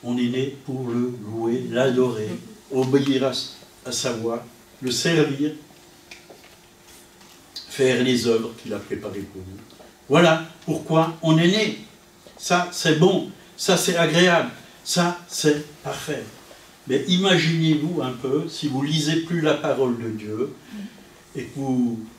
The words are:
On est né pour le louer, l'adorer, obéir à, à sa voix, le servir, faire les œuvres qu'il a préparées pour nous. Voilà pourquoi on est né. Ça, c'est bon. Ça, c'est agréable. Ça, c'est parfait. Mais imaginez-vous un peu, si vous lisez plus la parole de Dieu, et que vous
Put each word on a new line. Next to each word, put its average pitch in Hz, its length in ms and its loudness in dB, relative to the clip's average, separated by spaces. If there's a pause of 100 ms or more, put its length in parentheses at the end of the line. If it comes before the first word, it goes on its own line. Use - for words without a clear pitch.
On 120 140 -4
est 123 100 2
né 131 280 -2 (100)
pour 131 220 -6
le 123 260 -2 (120)
louer, 117 440 -2
l'adorer, 120 600 0 (420)
obéir 131 540 2
à, 131 60 0 (540)
à 127 60 -8
sa 120 220 -4
voix, 117 320 -4 (360)
le 127 100 -2
servir, 151 600 2 (2250)
faire 127 340 2
les 120 240 2
œuvres 113 240 2 (100)
qu'il - 120 -8
a 98 60 -6
préparées 101 400 -8 (140)
pour 95 80 -14
nous. 95 180 -16 (480)
Voilà 160 380 6 (200)
pourquoi 160 560 0
on 160 160 4
est 170 100 4
né. 208 300 2 (600)
Ça, 175 340 0
c'est 156 260 0
bon. 180 320 4 (280)
Ça, - 180 2
c'est 170 220 0
agréable. 165 540 4 (340)
Ça, 175 420 0
c'est 151 400 0 (160)
parfait. 139 400 -8 (640)
Mais 127 220 0
imaginez-vous 165 920 2
un 127 120 -4
peu, 139 340 -2
si - 220 -6
vous 135 120 -2
lisez 151 360 0
plus 165 240 -2
la 151 140 2
parole 127 460 0
de 117 80 -6
Dieu, 107 440 -6 (840)
et 127 80 -8
que - 140 -14
vous 123 420 -2 (200)